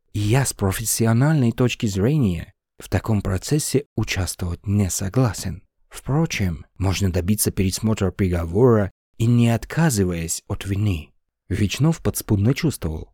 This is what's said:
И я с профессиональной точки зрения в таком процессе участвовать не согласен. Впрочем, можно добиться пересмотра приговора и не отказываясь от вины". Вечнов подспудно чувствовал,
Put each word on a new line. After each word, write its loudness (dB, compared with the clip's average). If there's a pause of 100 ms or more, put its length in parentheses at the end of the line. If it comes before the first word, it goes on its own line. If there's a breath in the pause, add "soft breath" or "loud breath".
(140)
И -2
я 2
с -4
профессиональной 2
точки 0
зрения 0 (260)
в -18
таком 0
процессе -2 (100)
участвовать -4
не 2
согласен. -2 (240)
Впрочем, -4 (120)
можно 0
добиться 0
пересмотра 0
приговора 2 (260)
и 0
не 4
отказываясь 0
от -8
вины". -2 (400)
Вечнов 0
подспудно 0
чувствовал, -4